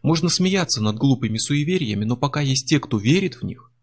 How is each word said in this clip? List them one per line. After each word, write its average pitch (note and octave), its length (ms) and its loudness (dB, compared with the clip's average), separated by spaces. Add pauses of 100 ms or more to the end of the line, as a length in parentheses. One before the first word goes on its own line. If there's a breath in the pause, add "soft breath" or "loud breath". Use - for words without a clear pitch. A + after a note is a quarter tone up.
Можно E3 260 2
смеяться F#3 540 0
над G#2+ 160 0
глупыми A#2 400 2
суевериями, D3 640 -2
но A#2 100 0
пока C#3+ 280 -4
есть C3+ 260 -2
те, D3+ 100 4
кто - 200 -2
верит E3 380 2
в - 100 -12
них - 260 -12 (100)